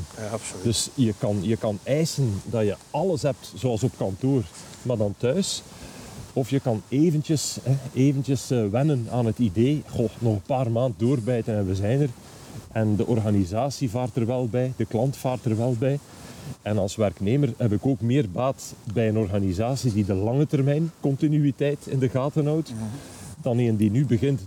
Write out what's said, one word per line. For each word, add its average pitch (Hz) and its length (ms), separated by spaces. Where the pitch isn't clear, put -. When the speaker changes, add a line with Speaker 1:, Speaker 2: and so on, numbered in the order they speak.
Speaker 1:
Ja, 110 100
absoluut. 104 360
Speaker 2:
Dus 113 300
je 110 240
kan, 104 240
je 110 160
kan 104 260
eisen 131 640
dat 110 200
je 98 100
alles 160 300
hebt, - 340
zoals 120 280
op 127 140
kantoor, 120 460
maar 123 160
dan 104 200
thuis. 151 460
Of 131 160
je 139 100
kan 113 300
eventjes, 151 720
hè, 131 120
eventjes, 135 580
eh, 117 160
wennen 123 440
aan 120 140
het 110 140
idee, 120 500
"Goh, 113 200
nog 113 140
een 98 80
paar 131 300
maanden 117 260
doorbijten 117 600
en 101 100
we 92 80
zijn 107 260
er." 147 80
En 107 240
de 110 100
organisatie 110 840
vaart 123 260
er 117 100
wel 127 220
bij, 127 280
de 117 100
klant 127 320
vaart 127 280
er 110 120
wel 120 220
bij. 139 200
En 107 160
als 98 180
werknemer 110 640
heb 117 160
ik 101 120
ook 135 160
meer 120 280
baat 123 440
bij 113 140
een 107 100
organisatie 104 760
die 104 120
de 101 80
lange 120 340
termijn 143 520
continuïteit 147 880
in 135 120
de 127 100
gaten 143 360
houdt, 156 240
Speaker 1:
Mhm. 113 100
Speaker 2:
dan 120 160
een 117 200
die 104 140
nu 131 140
begint 123 420